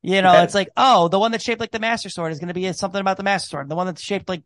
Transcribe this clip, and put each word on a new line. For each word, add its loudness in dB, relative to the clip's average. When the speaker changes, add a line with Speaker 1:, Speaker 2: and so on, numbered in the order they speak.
Speaker 1:
you 0
know, 8
Speaker 2:
Yeah. 8
Speaker 1:
it's -2
like, 0
oh, 6
the 0
one 2
that's -6
shaped -4
like -6
the -6
Master -4
Sword -6
is -8
gonna -8
be -4
something -6
about 0
the -10
Master -2
Sword. -8
The -4
one -2
that's -10
shaped -6
like -6